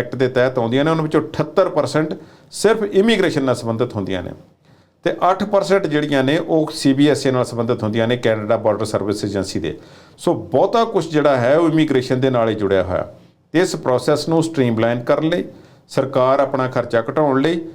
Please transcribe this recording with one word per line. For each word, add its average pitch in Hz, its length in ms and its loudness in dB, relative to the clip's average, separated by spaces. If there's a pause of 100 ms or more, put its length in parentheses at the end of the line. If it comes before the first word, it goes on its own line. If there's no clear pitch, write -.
act 120 160 -6
ਦੇ 127 100 2
ਤਹਿਤ 127 320 0
ਆਉਂਦੀਆਂ 120 260 0
ਨੇ, 160 60 2
ਉਹਨਾਂ 160 120 0
ਵਿੱਚੋਂ 151 180 0
ਅਠੱਤਰ 160 480 0
ਪਰਸੈਂਟ 151 440 -2 (380)
ਸਿਰਫ 220 320 2
ਇਮੀਗ੍ਰੇਸ਼ਨ 196 600 2
ਨਾਲ 127 120 2
ਸੰਬੰਧਿਤ 117 400 -4
ਹੁੰਦੀਆਂ 95 280 -4
ਨੇ - 80 -10 (720)
ਤੇ 170 80 -2 (200)
ਅੱਠ 190 120 -2
ਪਰਸੈਂਟ 196 440 0
ਜਿਹੜੀਆਂ 147 360 0
ਨੇ 139 140 2
ਉਹ 160 360 -2
ਸੀ 139 200 2
ਬੀ 143 140 4
ਐਸ 139 200 2
ਈ 135 40 2
ਨਾਲ 127 140 0
ਸੰਬੰਧਿਤ 113 380 -2
ਹੁੰਦੀਆਂ 113 240 0
ਨੇ, 123 100 2
ਕੈਨੇਡਾ 110 400 0
ਬਾਰਡਰ 104 280 0
ਸਰਵਿਸ 101 400 -2
ਏਜੰਸੀ 95 340 -4
ਦੇ। 76 180 -6 (400)
ਸੋ - 160 0
ਬਹੁਤਾ 226 500 0
ਕੁਛ 196 260 -2
ਜਿਹੜਾ 147 280 2
ਹੈ 123 200 2
ਉਹ 170 120 2
ਇਮੀਗ੍ਰੇਸ਼ਨ 139 500 2
ਦੇ 131 100 2
ਨਾਲ 117 200 2
ਹੀ 107 60 0
ਜੁੜਿਆ 98 280 2
ਹੋਇਆ। 87 300 -4 (400)
ਇਸ 175 220 0
ਪ੍ਰੋਸੈਸ 143 540 0
ਨੂੰ 160 140 2
ਸਟ੍ਰੀਮਲਾਈਨ 120 560 0
ਕਰਨ 151 300 0
ਲਈ 175 140 -2 (460)
ਸਰਕਾਰ 131 500 2
ਆਪਣਾ 135 280 0
ਖਰਚਾ 117 340 -2
ਘਟਾਉਣ 135 400 0
ਲਈ 165 200 0 (140)